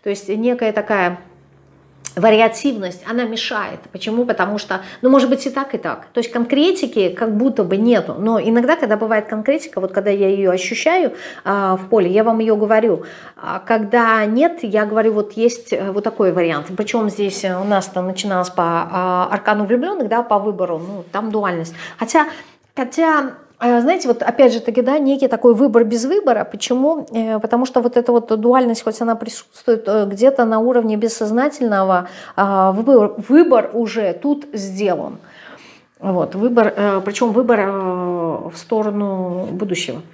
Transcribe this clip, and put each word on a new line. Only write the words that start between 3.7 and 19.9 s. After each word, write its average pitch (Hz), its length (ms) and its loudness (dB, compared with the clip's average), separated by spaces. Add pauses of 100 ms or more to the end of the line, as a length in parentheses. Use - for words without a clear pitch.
Почему? 220 340 -2
Потому 202 320 -2
что, 190 240 -6 (200)
ну, 254 80 2
может 262 200 6
быть, 262 160 0
и 277 40 -2
так, 269 260 -4
и - 20 -6
так. 147 360 -6
То 240 60 0
есть 233 120 -4
конкретики 247 800 2
как 214 280 -2
будто 233 260 2
бы 185 140 0
нету. 214 420 2
Но 220 200 0
иногда, 240 360 2
когда 214 220 0
бывает 214 300 -2
конкретика, 226 520 -4
вот 190 120 -4
когда 196 180 -2
я 196 180 2
её 196 240 2
ощущаю, 254 600 0 (340)
а, 196 300 0
в 190 120 -10
поле, 196 220 4
я 208 140 4
вам 226 160 2
её 220 180 2
говорю. 214 460 2 (340)
А - 220 -8
когда 220 680 2
нет, 285 380 0
я 214 220 0
говорю, 214 280 2
вот 208 200 -2
есть, 233 380 0
э, 196 200 -4
вот 202 120 -4
такой 214 280 0
вариант. 165 340 -2 (100)
Причём 214 340 -2
здесь, 202 360 -4
э, 185 100 -2
у 185 80 -6
нас 196 240 0
там 180 200 -4
начиналось 185 420 -4
по, 180 140 -2
а, 180 680 -2
аркану 208 340 0
влюблённых, 254 440 -2